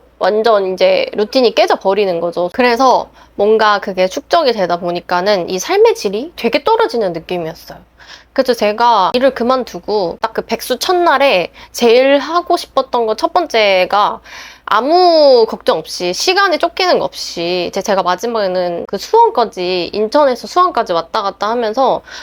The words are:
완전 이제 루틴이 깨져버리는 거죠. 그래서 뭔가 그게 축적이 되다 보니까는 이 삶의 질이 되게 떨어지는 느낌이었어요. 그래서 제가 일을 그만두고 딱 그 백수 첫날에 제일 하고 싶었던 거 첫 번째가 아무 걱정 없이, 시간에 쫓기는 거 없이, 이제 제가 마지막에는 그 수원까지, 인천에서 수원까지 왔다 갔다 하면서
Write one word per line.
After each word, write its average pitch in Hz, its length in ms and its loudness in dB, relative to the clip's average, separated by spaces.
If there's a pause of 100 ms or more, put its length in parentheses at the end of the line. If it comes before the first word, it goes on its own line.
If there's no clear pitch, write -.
(200)
완전 202 540 2
이제 185 400 2
루틴이 214 420 0
깨져버리는 196 640 0
거죠. 175 340 -4
그래서 247 560 2 (260)
뭔가 214 440 2
그게 185 280 -2
축적이 285 460 0
되다 175 260 -2
보니까는 180 680 -2
이 185 100 -4
삶의 427 360 2
질이 226 400 -6
되게 285 280 -2
떨어지는 440 500 0
느낌이었어요. 165 680 -10 (540)
그래서 254 200 0
제가 214 600 2
일을 254 220 2
그만두고 214 840 -4
딱 226 120 -6
그 202 100 -4
백수 - 360 -6
첫날에 277 720 2 (200)
제일 254 460 4
하고 339 400 -2
싶었던 247 480 -4
거 214 100 -2
첫 339 180 -2
번째가 208 880 0 (440)
아무 285 840 4
걱정 214 300 -2
없이, 175 360 -6
시간에 359 440 0
쫓기는 339 400 0
거 156 80 -2
없이, 170 600 -6
이제 190 160 -6
제가 196 180 0
마지막에는 180 840 -2
그 196 100 -8
수원까지, 196 960 0
인천에서 247 540 0
수원까지 240 460 0
왔다 170 280 -2
갔다 202 280 -4
하면서 233 520 0 (220)